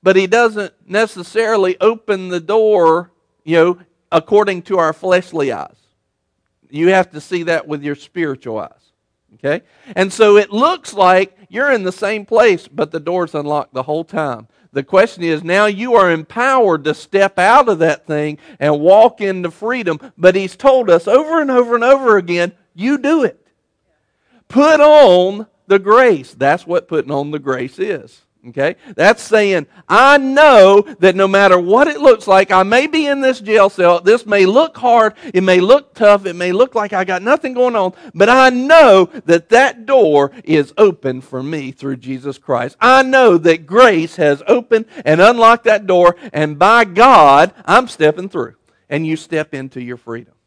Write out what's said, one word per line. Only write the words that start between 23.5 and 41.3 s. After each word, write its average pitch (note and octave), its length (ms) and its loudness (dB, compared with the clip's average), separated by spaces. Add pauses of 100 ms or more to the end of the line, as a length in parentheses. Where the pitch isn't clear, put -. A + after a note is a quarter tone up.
Put D4 320 2
on G#3+ 680 4 (200)
the G3 120 2
grace. G3+ 540 0
That's C#3 340 -2
what F3 220 -6
putting C#3+ 200 -6
on C#3+ 220 -6
the D3+ 80 -10
grace C3 400 -8
is. F3+ 420 -10 (280)
Okay? C#3+ 260 -6 (200)
That's G#3 280 0
saying, G3+ 420 -2 (240)
"I C4+ 300 4
know C4+ 640 4 (180)
that F3+ 160 2
no G3 120 0
matter F#3+ 300 2
what G3+ 300 2
it D4 120 -6
looks B3+ 280 2
like, F#3+ 240 2
I F#3 100 2
may A#3 240 0
be D#4 220 -4
in C#4 140 -4
this C4 180 -2
jail G3+ 320 0
cell. F3 300 0
This G#3+ 260 0
may G3+ 180 0
look C#4 320 0
hard. A#3 380 0 (180)
It F3+ 80 0
may F#3 180 2
look B3+ 360 0
tough. G3+ 320 2
It E3+ 80 -12
may F3+ 160 -6
look A#3+ 240 -2
like G#3 180 -6
I F#3+ 120 -4
got F#3 180 -6
nothing C4 320 -4
going B3 200 -2
on. F#3+ 200 -4 (180)
But G3 160 2
I B3+ 220 4
know B3 580 4 (160)
that E3+ 240 0
that A#3 380 0
door D#3 440 2 (120)
is D3 340 -4
open C#3 440 -2
for C3 200 -14